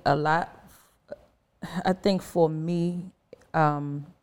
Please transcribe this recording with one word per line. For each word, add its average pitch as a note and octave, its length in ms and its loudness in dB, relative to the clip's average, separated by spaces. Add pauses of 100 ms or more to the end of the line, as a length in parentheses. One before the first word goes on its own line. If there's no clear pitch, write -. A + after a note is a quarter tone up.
a C#3+ 100 4
lot, D3+ 340 0 (1400)
I F#3 80 4
think F#3 300 0
for E3 260 2
me, E3+ 560 -2 (480)
um, C#3+ 520 0 (180)